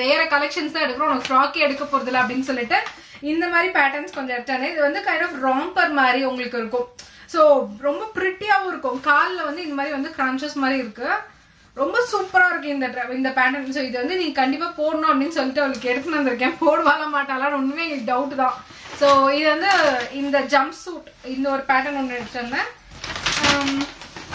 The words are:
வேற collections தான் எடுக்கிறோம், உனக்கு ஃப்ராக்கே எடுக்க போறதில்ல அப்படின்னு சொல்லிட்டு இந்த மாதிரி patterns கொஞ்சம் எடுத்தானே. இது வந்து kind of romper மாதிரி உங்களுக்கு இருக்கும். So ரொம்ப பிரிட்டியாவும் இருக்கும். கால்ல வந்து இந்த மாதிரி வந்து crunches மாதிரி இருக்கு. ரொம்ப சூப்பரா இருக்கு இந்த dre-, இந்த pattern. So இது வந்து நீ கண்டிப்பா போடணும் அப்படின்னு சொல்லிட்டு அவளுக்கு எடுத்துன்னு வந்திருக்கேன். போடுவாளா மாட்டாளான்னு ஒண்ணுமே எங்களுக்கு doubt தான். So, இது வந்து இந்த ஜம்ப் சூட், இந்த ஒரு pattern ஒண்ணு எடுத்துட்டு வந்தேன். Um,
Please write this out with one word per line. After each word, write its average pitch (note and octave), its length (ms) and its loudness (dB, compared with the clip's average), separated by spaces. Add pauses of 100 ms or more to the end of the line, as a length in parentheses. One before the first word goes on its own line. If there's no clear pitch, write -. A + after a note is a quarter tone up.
வேற D4 180 2 (120)
collections D4 420 -2
தான் D#4 120 0
எடுக்கிறோம், C#4+ 260 0
உனக்கு B3+ 180 -2
ஃப்ராக்கே C#4+ 360 4
எடுக்க C#4 180 -2
போறதில்ல B3+ 380 0
அப்படின்னு C4 280 -2
சொல்லிட்டு B3 300 0 (520)
இந்த E4 200 0
மாதிரி E4+ 260 2
patterns C#4+ 400 0
கொஞ்சம் B3+ 180 -4
எடுத்தானே. C4 360 -4
இது D#4 140 0
வந்து F4 220 -2
kind D#4+ 200 0
of F4 40 -6 (140)
romper E4+ 400 2 (140)
மாதிரி B3+ 200 4 (100)
உங்களுக்கு B3 320 -6
இருக்கும். B3 260 -4 (460)
So D#4+ 80 6 (460)
ரொம்ப G4 300 -4
பிரிட்டியாவும் F#4+ 540 2
இருக்கும். C4+ 360 -4
கால்ல E4+ 400 4
வந்து E4+ 180 -6
இந்த C#4+ 140 -6
மாதிரி D4 180 -4
வந்து D#4 200 -6
crunches C4+ 460 -2
மாதிரி C4+ 200 0
இருக்கு. A#3 240 -8 (760)
ரொம்ப F#4+ 160 0 (120)
சூப்பரா F#4 400 2
இருக்கு C#4+ 260 -4
இந்த C4 180 -2
dre-, B3 160 -6 (100)
இந்த C4 180 0
pattern. C4 400 0
So C4 120 -2
இது A#3+ 120 -6
வந்து F4 200 -2
நீ D#4+ 40 0 (160)
கண்டிப்பா D4+ 260 0 (120)
போடணும் D#4 320 2
அப்படின்னு C#4+ 260 0
சொல்லிட்டு C#4 260 0
அவளுக்கு B3 280 -2
எடுத்துன்னு D4 280 -2
வந்திருக்கேன். B3+ 440 0
போடுவாளா D#4 420 4 (100)
மாட்டாளான்னு C#4 440 -2
ஒண்ணுமே D4 260 -2
எங்களுக்கு B3+ 260 -4
doubt C4 320 0
தான். B3+ 120 0 (380)
So, C#4+ 140 4 (200)
இது D4+ 200 2
வந்து E4 220 2 (420)
இந்த C#4 280 0
ஜம்ப் C#4 320 2
சூட், - 360 -12 (160)
இந்த C4 260 -2
ஒரு C4+ 120 -2
pattern C#4 360 0
ஒண்ணு B3+ 160 -4
எடுத்துட்டு A#3+ 280 -8
வந்தேன். D4+ 260 -4 (760)
Um, C#4+ 280 2 (640)